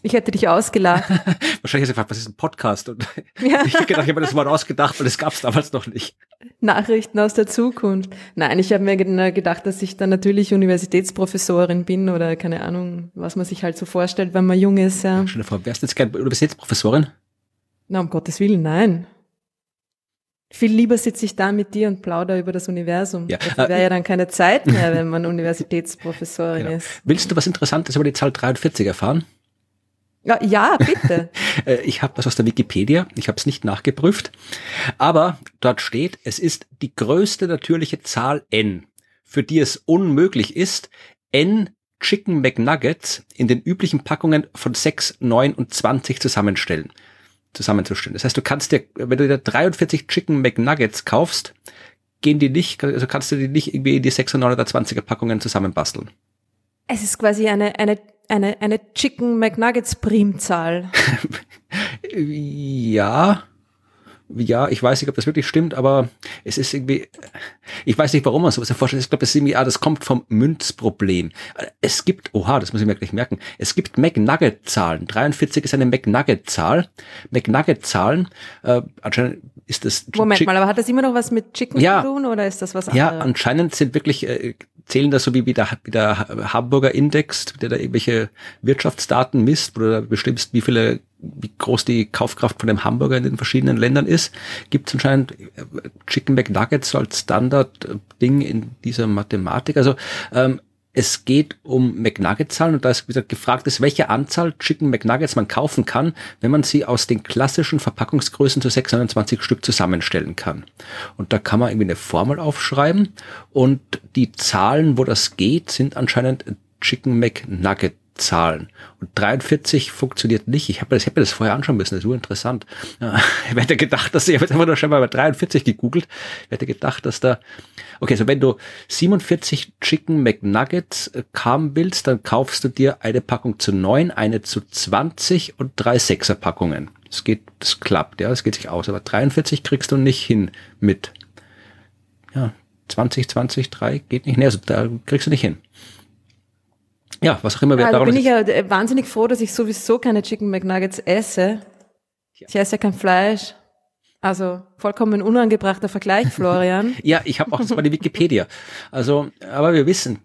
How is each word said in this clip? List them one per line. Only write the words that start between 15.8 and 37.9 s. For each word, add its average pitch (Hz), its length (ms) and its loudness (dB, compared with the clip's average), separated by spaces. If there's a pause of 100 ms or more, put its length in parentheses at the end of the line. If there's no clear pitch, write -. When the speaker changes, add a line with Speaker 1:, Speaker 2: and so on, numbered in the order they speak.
Speaker 2:
du - 20 -2
jetzt 123 100 -8
gern 123 140 2
Universitätsprofessorin? 127 960 0 (840)
Speaker 1:
Na, 190 120 -2
um 170 100 -4
Gottes 160 300 -6
Willen, 202 240 4
nein. 170 420 2 (1400)
Viel 220 240 2
lieber 226 240 4
sitze 226 280 -4
ich 202 100 -8
da 196 160 0
mit 202 240 -2
dir 214 120 0
und 190 140 -4
plauder 180 380 -2
über 180 120 -4
das 180 160 -6
Universum. 175 600 -4
Speaker 2:
Ja, 175 80 -2
Speaker 1:
Dafür - 280 0
Speaker 2:
äh, - 40 -2
Speaker 1:
wär 180 140 2
ja 185 60 4
dann 180 140 0
keine 180 240 0
Zeit 190 380 2
mehr, 165 300 4
wenn 165 120 0
man 165 180 -2
Speaker 2:
<laughs> - 20 -2
Speaker 1:
Universitätsprofessorin 165 1400 -4
Speaker 2:
Genau. 160 140 -4
Speaker 1:
ist. 165 100 -10 (160)
Speaker 2:
Willst - 280 0
du 180 40 0
was 160 100 2
Interessantes 160 500 -2
über 147 80 2
die 143 100 0
Zahl 139 180 0
dreiundvierzig 123 560 -2
erfahren? 131 380 -2 (1000)
Speaker 1:
Ja, 226 200 2
ja, 214 340 4
bitte. 170 560 2
Speaker 2:
<laughs> - 60 -10 (260)
Äh, 123 160 2
ich - 200 -4
hab - 160 -4
was 123 100 -2
aus 127 80 -2
der 113 100 2
Wikipedia, 120 680 0
ich 123 120 -6
hab's - 180 -6
nicht - 200 -4
nachgeprüft, 139 680 -2 (640)
aber 160 400 2 (220)
dort 123 220 0
steht, 147 420 -6
es - 160 -8
ist 170 260 -4 (160)
die - 140 -8
größte 180 520 0
natürliche 165 540 -2